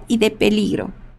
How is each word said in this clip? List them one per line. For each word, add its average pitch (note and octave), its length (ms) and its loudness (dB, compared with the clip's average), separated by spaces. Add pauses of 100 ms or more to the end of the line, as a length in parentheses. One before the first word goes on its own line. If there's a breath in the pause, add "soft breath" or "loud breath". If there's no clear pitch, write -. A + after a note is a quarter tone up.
y A3+ 100 2
de A3 120 2
peligro. G#3 640 0 (260)